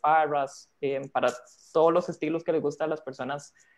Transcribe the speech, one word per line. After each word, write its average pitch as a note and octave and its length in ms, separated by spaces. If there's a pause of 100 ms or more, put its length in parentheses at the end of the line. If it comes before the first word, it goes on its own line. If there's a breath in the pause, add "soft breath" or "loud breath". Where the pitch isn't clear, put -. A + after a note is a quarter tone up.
barras, D3+ 680 (100)
eh, C#3 200 (120)
para B2 200 (400)
todos E3 200
los F3 160
estilos E3 360
que F3 80
les D#3 100
gusta D3 220
a - 20
las D#3 140
personas, C3+ 520 (260 soft breath)